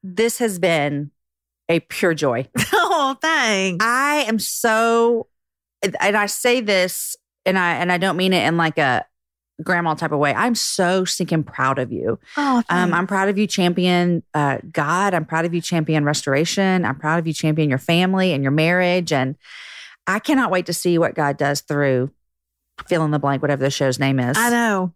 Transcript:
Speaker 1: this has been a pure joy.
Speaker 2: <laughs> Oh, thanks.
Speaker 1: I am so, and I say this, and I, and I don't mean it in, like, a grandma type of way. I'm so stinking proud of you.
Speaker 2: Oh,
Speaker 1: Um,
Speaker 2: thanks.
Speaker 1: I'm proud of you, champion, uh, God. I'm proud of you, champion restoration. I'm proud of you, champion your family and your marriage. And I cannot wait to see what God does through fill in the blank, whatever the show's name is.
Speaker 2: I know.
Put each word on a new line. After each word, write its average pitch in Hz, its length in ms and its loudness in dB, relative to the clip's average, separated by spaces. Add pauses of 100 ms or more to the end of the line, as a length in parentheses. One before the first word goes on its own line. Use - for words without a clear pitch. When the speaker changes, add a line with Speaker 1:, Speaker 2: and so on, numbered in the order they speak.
Speaker 1:
this 196 360 -2
has 208 200 -2
been 147 540 0 (560)
a 196 120 2
pure - 340 -2
joy. 135 420 -2
Speaker 2:
<laughs> - 160 -2 (240)
Oh, 269 240 0
thanks. 214 640 0
Speaker 1:
I 269 440 2
am 220 120 0
so, 233 880 0 (720)
and 202 160 2
I 208 100 0
say 247 340 0
this, 190 560 -2 (300)
and 190 120 2
I, 175 160 2
and 175 180 -2
I 175 60 0
don't 180 180 0
mean 185 160 2
it 139 160 2
in, 170 80 0
like, 160 220 0
a 127 260 2 (580)
grandma 170 320 0
type 151 180 -4
of 147 60 0
way. 143 160 2
I'm 233 220 2
so 185 480 0
stinking 165 400 -2
proud 131 340 -2
of 123 140 -4
you. 98 260 -4 (180)
Speaker 2:
Oh, 277 200 2
Speaker 1:
Um, 240 120 2
Speaker 2:
thanks. 175 280 0
Speaker 1:
I'm 180 100 0
proud 196 220 0
of 196 100 0
you, 208 80 2
champion, 175 760 2 (100)
uh, 143 260 0 (140)
God. 175 420 0
I'm 156 100 0
proud 165 200 -2
of 170 100 -4
you, 170 60 0
champion 156 440 0
restoration. 165 800 0
I'm 139 140 -2
proud 156 220 0
of 165 80 -6
you, 160 40 -4
champion 156 360 0
your 131 100 0
family 185 540 0
and 139 100 0
your 135 100 0
marriage. 175 600 2
And 131 240 0 (720)
I 196 100 -2
cannot 262 320 0
wait 185 160 0
to 175 60 -4
see 170 260 0
what 165 160 0
God 143 220 0
does 143 240 0
through 139 500 0 (800)
fill 165 160 2
in 151 80 0
the 147 80 0
blank, 139 220 0
whatever 143 200 0
the 139 80 0
show's 135 300 0
name 135 180 2
is. 123 180 0
Speaker 2:
I 240 140 2
know. 208 460 0